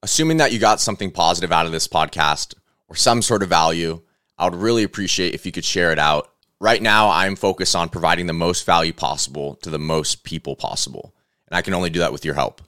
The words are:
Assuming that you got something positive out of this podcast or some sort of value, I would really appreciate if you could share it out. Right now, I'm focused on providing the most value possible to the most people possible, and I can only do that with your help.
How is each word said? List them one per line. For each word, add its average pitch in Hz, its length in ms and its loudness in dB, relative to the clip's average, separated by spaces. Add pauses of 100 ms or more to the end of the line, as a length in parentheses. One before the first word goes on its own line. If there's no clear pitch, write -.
Assuming 160 360 0
that 139 140 4
you 117 60 -2
got 107 220 4
something 98 300 -4
positive 87 420 2
out 82 140 4
of 82 60 -4
this 80 160 -4
podcast 76 640 0 (340)
or - 80 -14
some 120 240 2
sort 107 220 0
of 90 80 -4
value, 82 500 2 (380)
I 87 80 0
would 87 80 -2
really 113 280 0
appreciate 92 520 -2
if - 120 -10
you 87 60 -8
could 85 120 -8
share 87 280 0
it 76 60 0
out. 76 320 2 (300)
Right 110 220 2
now, 107 280 4
I'm 95 260 0
focused 92 400 0
on 85 120 -2
providing 85 380 0
the 85 60 -4
most 85 320 -2
value 82 280 2
possible 71 640 -6
to - 140 -14
the 76 80 -4
most 78 460 -4
people 73 320 -10
possible, - 580 -8 (320)
and 87 100 -4
I 87 60 0
can 95 120 -4
only 90 160 0
do 85 100 -2
that 76 120 2
with 71 120 -12
your 76 100 -4
help. 67 340 -4